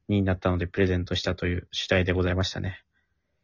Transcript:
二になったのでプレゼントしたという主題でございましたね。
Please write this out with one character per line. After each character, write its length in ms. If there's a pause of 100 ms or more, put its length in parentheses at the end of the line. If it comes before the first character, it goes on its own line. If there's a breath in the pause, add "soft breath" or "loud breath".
二 100
に 60
な 100
っ 60
た 120
の 60
で 100
プ 120
レ 80
ゼ 80
ン 100
ト 100
し 80
た 100
と 140
い 80
う 160
主 160
題 180
で 80
ご 100
ざ 60
い 60
ま 80
し 80
た 80
ね。 240 (600)